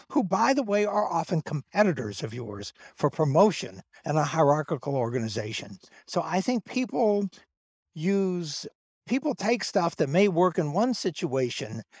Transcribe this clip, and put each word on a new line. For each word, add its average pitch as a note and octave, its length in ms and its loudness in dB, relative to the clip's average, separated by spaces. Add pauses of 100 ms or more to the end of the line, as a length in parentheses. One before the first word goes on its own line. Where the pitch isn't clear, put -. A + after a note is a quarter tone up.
(100)
who, C#4 120 2
by G#3 300 2
the C4+ 100 2
way, G#3 220 2
are G#3 260 0
often E3 300 0
competitors C#3+ 800 -2
of A2+ 120 -6
yours G#2 400 -10 (200)
for - 140 2
promotion D3 720 2 (240)
in D3+ 120 0
a D3+ 80 2
hierarchical C#3+ 680 0
organization. A2+ 840 -4 (280)
So - 160 -4
I F3+ 200 -2
think B3 240 -2
people G#3+ 640 0 (640)
use, F3+ 720 -2 (400)
people C4 280 0
take A3 300 0
stuff G#3+ 320 0
that C#3+ 140 2
may F#3+ 180 6
work F3 300 2
in D3 160 -2
one A#3+ 180 2
situation B2+ 880 -4 (180)